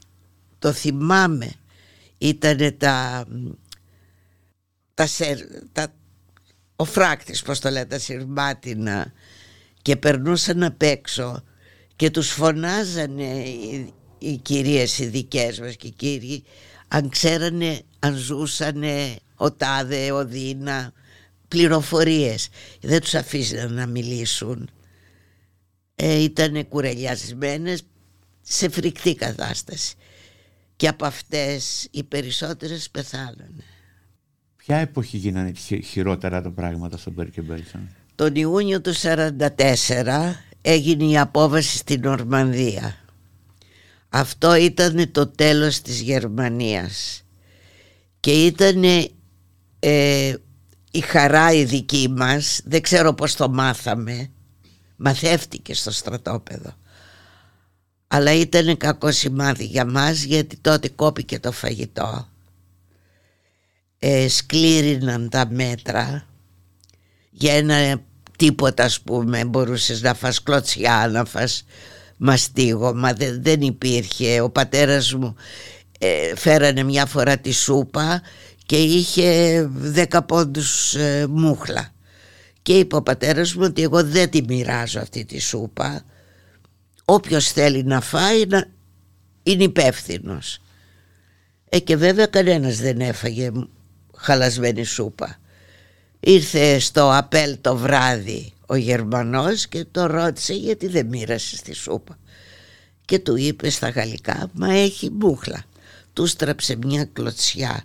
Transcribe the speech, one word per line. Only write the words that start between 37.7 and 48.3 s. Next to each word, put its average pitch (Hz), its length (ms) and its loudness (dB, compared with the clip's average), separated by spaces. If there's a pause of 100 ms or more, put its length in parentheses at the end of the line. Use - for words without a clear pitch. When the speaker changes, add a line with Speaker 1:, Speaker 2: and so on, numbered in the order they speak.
Speaker 1:
Τον 151 200 0
Ιούνιο 185 460 0
του 165 140 -4
σαράντα 156 580 0
τέσσερα 135 920 0 (160)
έγινε 156 440 2
η 151 140 4
απόβαση 147 580 2
στην 143 240 -4
Νορμανδία. 127 920 0 (1120)
Αυτό 147 460 2
ήτανε 170 520 4
το 143 200 2
τέλος 151 540 2
της 120 200 -8
Γερμανίας. 117 1200 -4 (960)
Και 156 240 6